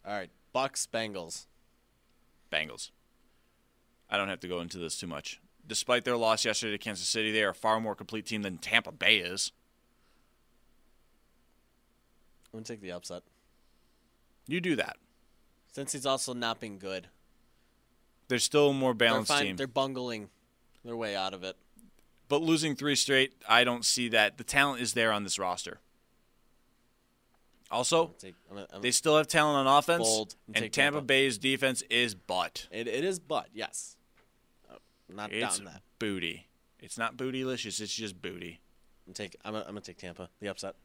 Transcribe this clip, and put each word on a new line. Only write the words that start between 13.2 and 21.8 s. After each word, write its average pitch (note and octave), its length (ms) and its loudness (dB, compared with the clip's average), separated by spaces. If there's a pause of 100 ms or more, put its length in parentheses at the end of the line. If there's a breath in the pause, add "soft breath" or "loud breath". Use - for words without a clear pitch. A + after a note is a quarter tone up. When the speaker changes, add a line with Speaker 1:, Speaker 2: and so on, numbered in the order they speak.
Speaker 2:
You E3+ 140 -2
do E3+ 160 0
that. E2+ 200 -4 (760)
Speaker 1:
Since C#3 200 -8
he's C3+ 140 -6
also C3+ 280 0
not A#2 260 -2
been G2+ 180 -10
good. F#2+ 300 -8 (1200)
Speaker 2:
They're B2 100 2
still D3 320 6
a C#3 40 0
more C3 180 2
Speaker 1:
They're A#2 160 4
Speaker 2:
balanced A2+ 200 2
Speaker 1:
fine. C#3+ 160 4
Speaker 2:
team. F#2+ 120 -4
Speaker 1:
They're C3+ 100 -4
bungling B2 640 -4 (540)
their A#2 120 -8
way G#2+ 200 -4
out F#2+ 180 -2
of F2+ 100 -12
it. F#2+ 120 -8 (720)